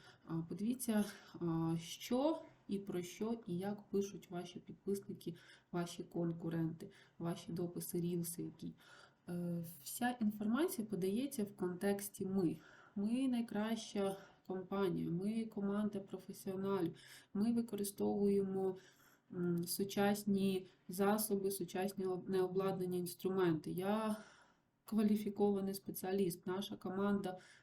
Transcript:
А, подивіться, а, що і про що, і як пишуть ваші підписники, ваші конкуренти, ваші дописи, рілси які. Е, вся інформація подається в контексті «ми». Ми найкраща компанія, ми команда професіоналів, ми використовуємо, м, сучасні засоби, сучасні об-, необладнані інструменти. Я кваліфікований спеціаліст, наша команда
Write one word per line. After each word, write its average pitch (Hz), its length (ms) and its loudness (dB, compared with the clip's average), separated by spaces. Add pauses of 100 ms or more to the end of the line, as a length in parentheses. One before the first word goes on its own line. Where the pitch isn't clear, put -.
(260)
А, 165 240 -2
подивіться, 214 560 2 (340)
а, 165 400 2
що 285 640 0 (260)
і 196 120 -2
про 175 220 -4
що, 220 460 -4
і 175 100 -2
як 202 240 -4
пишуть 196 500 -2
ваші 175 280 -8
підписники, 185 760 -6 (360)
ваші 175 320 -4
конкуренти, 165 880 -2 (280)
ваші 170 320 -4
дописи, 170 500 -2
рілси 170 420 0
які. 160 300 -8 (560)
Е, 175 340 -2 (200)
вся 247 380 -2
інформація 220 640 2
подається 202 560 0
в 202 120 -6
контексті 190 720 -2
«ми». 190 320 2 (380)
Ми 233 320 2
найкраща 220 880 0 (300)
компанія, 185 640 0
ми 208 340 0
команда 202 540 0
професіоналів, 190 960 -2 (380)
ми 220 200 4
використовуємо, 202 1200 2 (560)
м, 175 340 2
сучасні 196 1000 2 (200)
засоби, 196 640 2
сучасні 190 540 -2
об-, 185 240 -2
необладнані 185 720 2
інструменти. 175 720 2
Я 208 440 0 (720)
кваліфікований 202 880 2
спеціаліст, 190 760 -2
наша 202 280 -2
команда 190 640 0 (240)